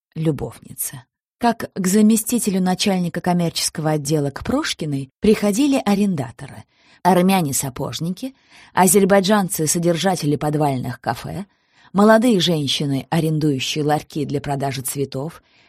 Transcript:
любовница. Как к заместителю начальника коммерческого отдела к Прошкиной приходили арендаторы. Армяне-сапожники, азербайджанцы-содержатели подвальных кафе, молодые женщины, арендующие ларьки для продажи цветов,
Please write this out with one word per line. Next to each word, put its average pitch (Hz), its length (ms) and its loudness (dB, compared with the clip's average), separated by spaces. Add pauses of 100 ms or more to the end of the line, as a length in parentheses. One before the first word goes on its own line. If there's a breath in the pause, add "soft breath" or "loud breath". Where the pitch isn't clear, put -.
(140)
любовница. - 880 -6 (340)
Как - 360 -2
к 185 140 -4
заместителю 214 720 2
начальника 180 580 -2
коммерческого 170 720 -2
отдела 143 380 0
к - 140 -12
Прошкиной 147 720 -4
приходили 220 640 2
арендаторы. 196 800 -2 (400 soft breath)
Армяне-сапожники, 175 1300 0 (380 soft breath)
азербайджанцы-содержатели 180 1600 2
подвальных 139 640 -2
кафе, 160 460 -8 (460 soft breath)
молодые 220 460 6
женщины, 151 720 -2
арендующие 156 720 0
ларьки 147 420 -2
для 135 160 -4
продажи 135 420 -6
цветов, 139 600 -8 (260 soft breath)